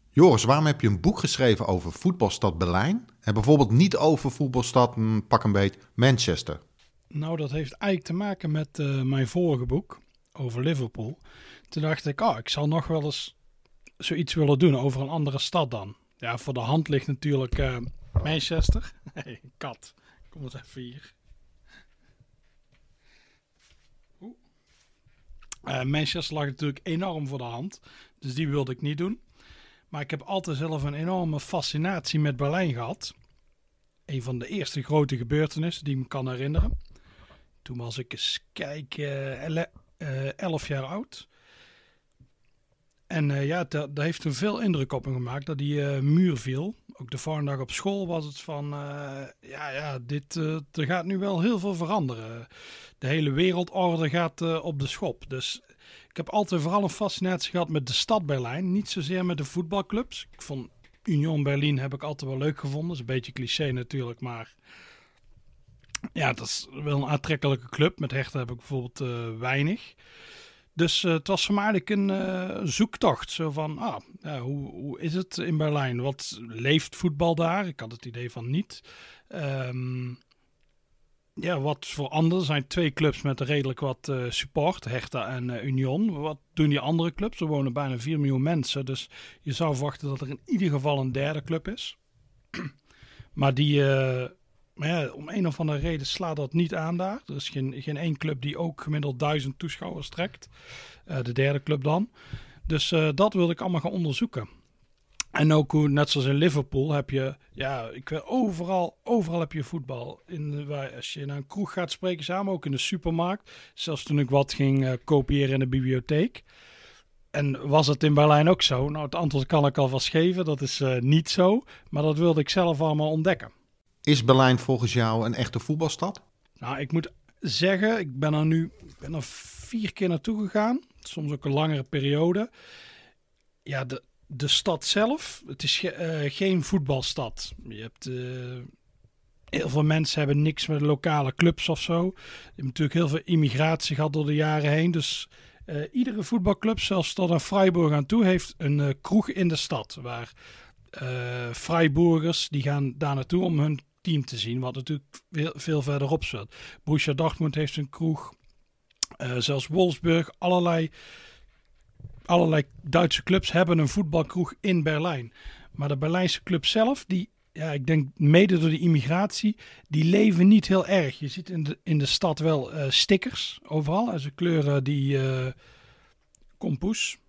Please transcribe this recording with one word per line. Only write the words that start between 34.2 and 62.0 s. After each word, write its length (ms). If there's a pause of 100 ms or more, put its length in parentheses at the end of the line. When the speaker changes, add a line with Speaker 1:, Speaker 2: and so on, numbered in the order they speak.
Speaker 2:
van 160
de 80
eerste 360
grote 340
gebeurtenissen 680
die 100
ik 60
me 80
kan 200
herinneren. 500 (840)
Toen 160
was 200
ik 140
eens 400
kijken, 880
ele-, 300 (260)
eh, 420
elf 300
jaar 160
oud. 440 (1800)
En, 240
eh, 160
ja, 180
da-, 220
dat 180
heeft 160
toen 120
veel 280
indruk 320
op 140
me 60
gemaakt 340
dat 120
die, 280
eh, 140
muur 360
viel. 380 (180)
Ook 180
de 80
volgende 320
dag 100
op 100
school 360
was 180
het 160
van, 320
eh, 500 (180)
ja, 300
ja, 280
dit, 380
eh, 180
er 300
gaat 200
nu 140
wel 220
heel 180
veel 160
veranderen. 720 (520)
De 80
hele 240
wereldorde 800
gaat, 340
eh, 220
op 140
de 80
schop. 420
Dus 320 (480)
ik 80
heb 120
altijd 340
vooral 200
een 60
fascinatie 640
gehad 180
met 180
de 60
stad 340
Berlijn. 460
Niet 160
zozeer 360
met 120
de 80
voetbalclubs. 840
Ik 120
vond 260 (360)
Union 380
Berlin 360
heb 160
ik 80